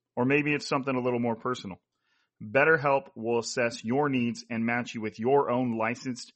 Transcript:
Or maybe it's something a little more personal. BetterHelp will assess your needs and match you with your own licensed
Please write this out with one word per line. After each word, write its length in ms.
Or 100
maybe 280
it's 140
something 280
a 60
little 180
more 160
personal. 460
BetterHelp 760
will 240
assess 440
your 260
needs 400
and 140
match 300
you 80
with 180
your 300
own 280
licensed 580